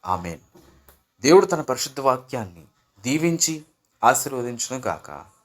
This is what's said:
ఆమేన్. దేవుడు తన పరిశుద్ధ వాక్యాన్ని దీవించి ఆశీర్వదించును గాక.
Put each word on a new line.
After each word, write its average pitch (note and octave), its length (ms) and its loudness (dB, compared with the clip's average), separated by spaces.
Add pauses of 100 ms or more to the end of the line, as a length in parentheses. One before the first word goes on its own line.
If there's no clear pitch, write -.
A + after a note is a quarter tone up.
ఆమేన్. F2 400 -6 (800)
దేవుడు F#3 280 8
తన D#3 180 -2
పరిశుద్ధ C3+ 300 -6
వాక్యాన్ని B2 640 -2 (400)
దీవించి D#3+ 500 0 (480)
ఆశీర్వదించును B2 840 -2
గాక. D#2+ 240 -8 (340)